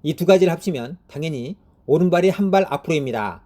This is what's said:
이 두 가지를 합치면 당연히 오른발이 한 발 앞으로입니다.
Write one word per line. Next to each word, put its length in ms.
이 120
두 120
가지를 260
합치면 540
당연히 500
오른발이 420
한 220
발 180
앞으로입니다. 760